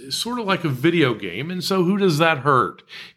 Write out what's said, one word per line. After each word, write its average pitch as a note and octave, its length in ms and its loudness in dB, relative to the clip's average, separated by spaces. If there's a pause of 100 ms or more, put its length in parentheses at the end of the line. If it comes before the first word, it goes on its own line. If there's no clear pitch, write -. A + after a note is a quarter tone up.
sort A#3+ 300 -6
of A3 60 -6
like F#3 180 -2
a D#3+ 60 0
video C#3 440 2
game, G2+ 380 -8
and F3+ 100 -6
so F#3+ 220 0
who F#3+ 140 2
does F#3 200 2
that D#3+ 220 2
hurt? B2 420 0 (360)